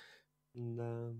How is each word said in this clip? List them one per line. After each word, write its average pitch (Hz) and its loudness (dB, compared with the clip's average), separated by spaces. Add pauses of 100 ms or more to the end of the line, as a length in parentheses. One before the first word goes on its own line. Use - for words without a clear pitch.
(560)
Да. 117 2